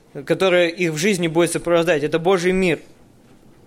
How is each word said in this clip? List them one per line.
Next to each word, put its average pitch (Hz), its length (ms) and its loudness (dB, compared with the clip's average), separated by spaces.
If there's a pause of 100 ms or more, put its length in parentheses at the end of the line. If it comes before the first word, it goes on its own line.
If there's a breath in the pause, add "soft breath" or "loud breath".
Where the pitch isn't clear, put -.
(240 loud breath)
которое 175 440 2
их 165 240 -2
в 156 40 -6
жизни 175 300 0
будет 165 260 0
сопровождать. 165 500 0
Это 156 160 -2
Божий 180 340 0
мир. 185 260 0 (880)